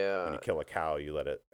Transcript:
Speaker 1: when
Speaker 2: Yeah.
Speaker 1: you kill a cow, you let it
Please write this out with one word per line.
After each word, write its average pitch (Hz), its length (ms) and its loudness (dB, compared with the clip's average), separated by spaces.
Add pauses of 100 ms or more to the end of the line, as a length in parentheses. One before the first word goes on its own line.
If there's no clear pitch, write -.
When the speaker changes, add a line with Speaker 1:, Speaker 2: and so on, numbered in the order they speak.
(240)
Speaker 1:
when 80 100 0
Speaker 2:
Yeah. - 0 -
Speaker 1:
you - 60 -4
kill 85 200 0
a 76 60 -2
cow, 80 320 0
you 76 160 -4
let 71 140 0
it - 260 -4